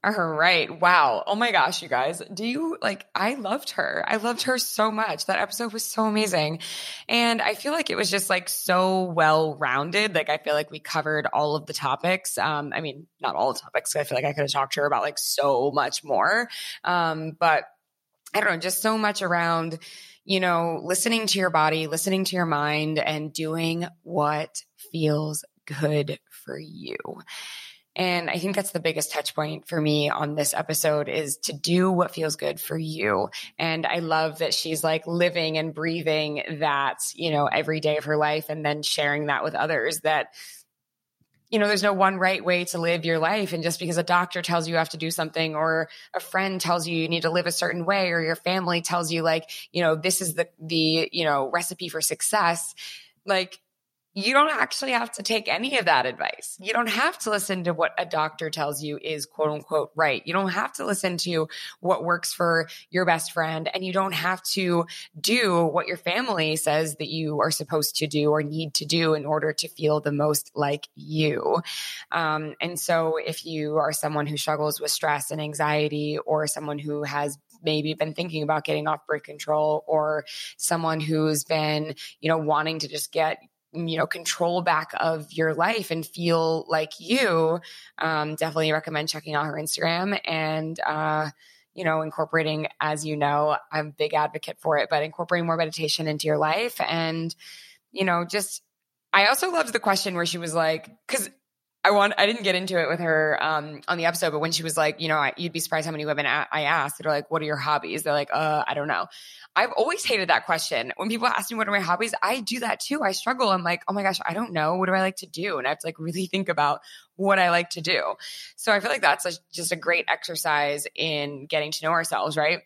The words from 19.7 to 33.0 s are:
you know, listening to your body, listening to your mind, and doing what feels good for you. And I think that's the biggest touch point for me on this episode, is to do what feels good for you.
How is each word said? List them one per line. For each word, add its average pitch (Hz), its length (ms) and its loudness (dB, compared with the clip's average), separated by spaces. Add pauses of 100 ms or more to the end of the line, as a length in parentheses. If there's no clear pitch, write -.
you 190 120 2
know, 170 460 2
listening 220 440 2
to 196 100 2
your 185 100 2
body, 160 380 4
listening 190 380 0
to 180 120 -2
your 180 80 2
mind, 151 540 0
and 151 340 -2
doing 165 540 -2 (160)
what 151 640 -2 (120)
feels 151 680 0 (180)
good 147 540 0 (100)
for - 300 -14
you. 71 400 -8 (1000)
And 175 320 0
I 170 100 0
think 190 180 -2
that's 196 160 -2
the 170 80 -2
biggest 156 320 -2
touch - 240 -4
point 156 320 -4
for 170 120 0
me 151 300 4
on 147 240 -2
this 147 180 0
episode, 151 560 0
is 147 360 -4
to - 80 -4
do 180 400 2
what 180 200 2
feels 156 220 -2
good 151 240 -4
for - 180 -6
you. 165 520 0 (280)